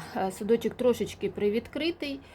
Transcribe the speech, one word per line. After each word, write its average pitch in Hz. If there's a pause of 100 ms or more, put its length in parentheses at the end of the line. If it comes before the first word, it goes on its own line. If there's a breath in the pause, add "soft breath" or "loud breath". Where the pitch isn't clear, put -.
(160 loud breath)
Е, 190
судочок 226
трошечки 226
привідкритий. 269 (140 loud breath)